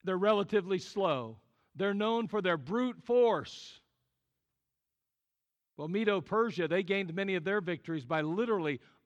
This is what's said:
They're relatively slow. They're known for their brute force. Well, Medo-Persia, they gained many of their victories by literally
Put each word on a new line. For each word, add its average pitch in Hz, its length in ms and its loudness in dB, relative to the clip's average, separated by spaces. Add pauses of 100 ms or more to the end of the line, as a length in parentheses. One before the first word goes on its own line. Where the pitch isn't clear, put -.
They're 185 140 -2
relatively 196 600 2
slow. 135 600 -2 (360)
They're 196 180 0
known 220 340 0
for 208 140 -2
their 175 160 2
brute 214 440 -4
force. 233 800 2 (2000)
Well, 147 100 -8
Medo-Persia, 202 800 0
they 180 160 2
gained 185 300 -2
many 196 220 -2
of 165 100 -4
their 202 160 0
victories 165 420 -6
by 156 160 -2
literally 165 640 -2 (240)